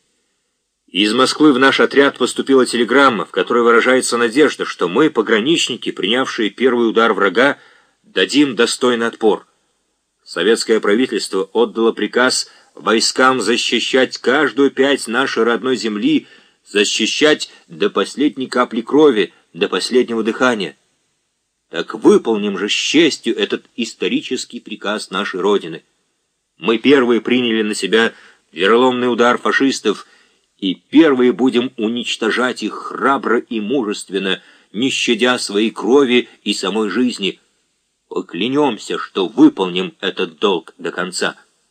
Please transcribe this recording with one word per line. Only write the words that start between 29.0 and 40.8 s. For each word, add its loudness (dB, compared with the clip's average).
удар 2
фашистов -2
и -4
первые 4
будем 0
уничтожать -4
их -6
храбро -2
и -6
мужественно, -4
не -2
щадя 0
своей -2
крови 2
и -4
самой -4
жизни. -4
Поклянемся, -4
что -4
выполним 2
этот -6
долг -2
до -8